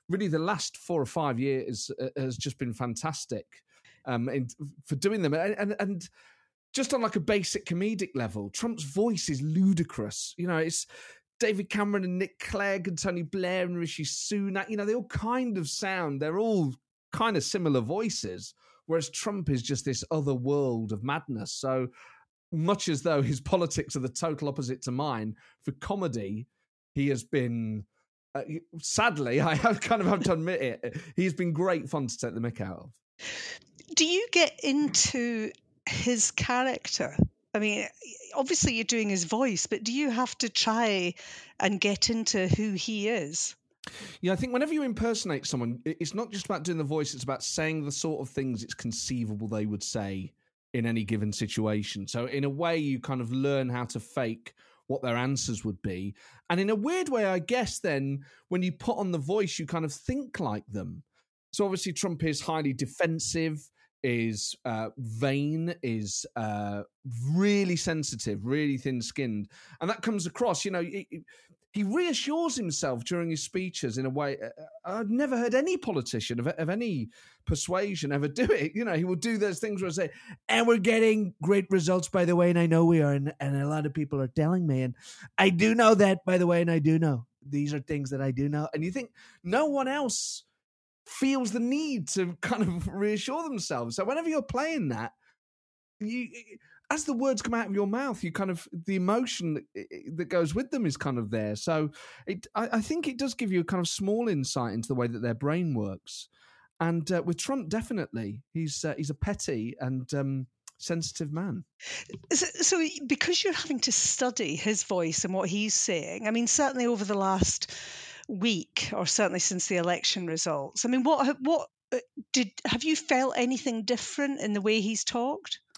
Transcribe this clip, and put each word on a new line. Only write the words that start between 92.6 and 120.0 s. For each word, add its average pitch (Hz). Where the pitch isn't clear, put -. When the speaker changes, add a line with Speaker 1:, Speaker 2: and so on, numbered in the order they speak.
Speaker 1:
of 175
<laughs> -
reassure 214
themselves. 151
So 190
whenever 311
you're 311
playing 269
that, 113
you, 233
as 302
the 294
words 254
come 233
out 226
of 196
your 202
mouth, 233
you 170
kind 190
of, 165
the 196
emotion 185
that, -
that 175
goes 170
with 262
them 247
is 139
kind 127
of 107
there. 107
So 156
it, -
I, 226
I 226
think 311
it 247
does 269
give 220
you 180
a 160
kind 180
of 170
small 214
insight 127
into 113
the -
way 120
that 117
their 120
brain 151
works. 104
And, 165
uh, 170
with 170
Trump, 247
definitely, 131
he's, 160
uh, 156
he's 143
a 147
petty 123
and, 131
um, 135
sensitive 160
man. 175
Speaker 2:
So, 349
so 330
because 330
you're 370
having -
to 247
study -
his 208
voice 170
and 185
what 190
he's 208
saying, 190
I -
mean, 233
certainly 262
over 220
the 202
last 190
week, 202
or 180
certainly 185
since 180
the 190
election 175